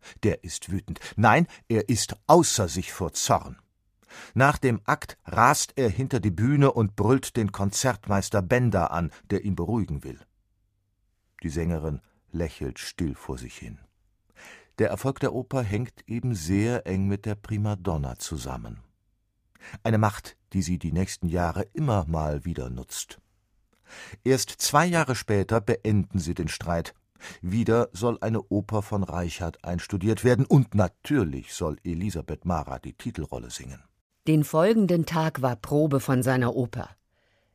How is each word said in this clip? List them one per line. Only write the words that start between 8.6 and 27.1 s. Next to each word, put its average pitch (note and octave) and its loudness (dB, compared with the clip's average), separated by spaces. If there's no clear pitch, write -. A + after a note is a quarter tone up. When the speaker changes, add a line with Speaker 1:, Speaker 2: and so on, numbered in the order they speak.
Speaker 1:
an, E2 -2
der - 0
ihn G2+ -2
beruhigen E2+ -2
will. C2 -12
Die E2 -2
Sängerin D#2+ -4
lächelt D2+ -6
still D2+ -6
vor C2 -10
sich B1 -16
hin. - -16
Der G#2 4
Erfolg C3+ -4
der C3+ 0
Oper B2+ -4
hängt A2 -4
eben A#2+ -2
sehr G2 0
eng F#2+ 0
mit G2 -2
der G#2+ -4
Primadonna F#2 -4
zusammen. A#1 -10
Eine A2+ 2
Macht, - -2
die F#2+ 2
sie F2 -2
die E2 -4
nächsten F2+ -2
Jahre F2 0
immer A2+ 0
mal D#2 -2
wieder C#2 -6
nutzt. - -12
Erst B2+ 2
zwei - 2
Jahre D#3+ 2
später G#2 0
beenden G#2 0
sie E2 -4
den D#2+ -4
Streit. E2+ -4